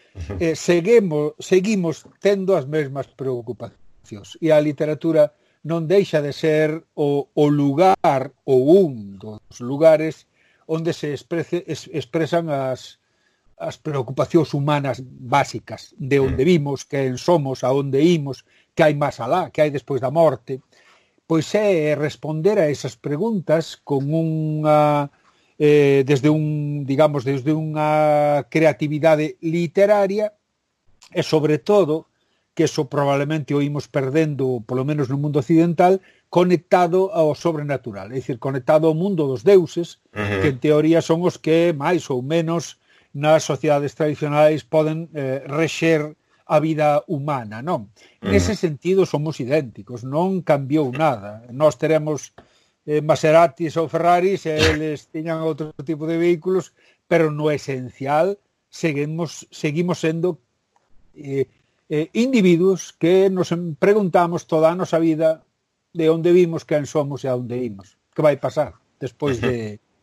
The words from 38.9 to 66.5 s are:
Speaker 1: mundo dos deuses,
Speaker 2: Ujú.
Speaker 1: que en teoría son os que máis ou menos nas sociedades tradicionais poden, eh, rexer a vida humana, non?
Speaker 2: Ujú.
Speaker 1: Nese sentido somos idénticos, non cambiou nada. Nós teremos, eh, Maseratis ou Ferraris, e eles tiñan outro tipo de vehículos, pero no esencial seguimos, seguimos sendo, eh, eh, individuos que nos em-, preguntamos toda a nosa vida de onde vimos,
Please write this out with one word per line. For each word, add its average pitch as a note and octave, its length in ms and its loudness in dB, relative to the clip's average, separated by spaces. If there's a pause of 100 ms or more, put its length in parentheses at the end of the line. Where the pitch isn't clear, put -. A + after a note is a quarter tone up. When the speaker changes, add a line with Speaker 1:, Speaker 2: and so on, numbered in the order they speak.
Speaker 1:
mundo E3+ 320 -2
dos B2+ 160 -4
deuses, E3+ 560 2 (140)
Speaker 2:
Ujú. G#2 300 -4
Speaker 1:
que D#3 100 2
en B2 80 -8
teoría D#3 400 4
son E3+ 240 0
os E3 160 -2
que E3 320 2
máis D#3 400 -2
ou B2+ 100 -2
menos D#3+ 560 -4 (360)
nas D3+ 320 4
sociedades C#3+ 480 -2
tradicionais D3+ 720 2
poden, D#3 480 -2
eh, C3+ 320 -6
rexer D#3 680 -2 (320)
a D#3 140 2
vida D3+ 480 0
humana, C3+ 540 -6
non? C#3 260 -6 (320)
Speaker 2:
Ujú. G3+ 140 -6
Speaker 1:
Nese G3+ 240 2
sentido F3 480 0
somos D3+ 340 -4
idénticos, B2 640 -4
non E3+ 400 -2
cambiou C#3+ 480 0
nada. A#2 640 -4
Nós D3 240 2
teremos, D3+ 560 -2 (500)
eh, D3+ 160 -2
Maseratis D#3 800 2
ou D#3+ 80 -2
Ferraris, F3 580 0
e D#3 80 -4
eles D#3 540 -2
tiñan D#3+ 340 -6
outro D#3 300 -6 (140)
tipo D#3 200 -6
de E3 140 -4
vehículos, F3 540 -2 (340)
pero E3 220 2
no D3+ 240 -2
esencial C#3 800 -4 (320)
seguimos, D#3 800 -6
seguimos E3 520 -4
sendo, E3 400 -4 (720)
eh, C#3 320 -4 (420)
eh, D#3 240 -4
individuos F#3+ 800 2
que F#3+ 380 2
nos F#3 240 -2
em-, E3+ 240 -8
preguntamos F3+ 720 2
toda D#3+ 180 4
a F3 80 2
nosa F3 220 -2
vida D#3+ 480 0 (480)
de D#3+ 160 2
onde E3 240 2
vimos, E3+ 320 2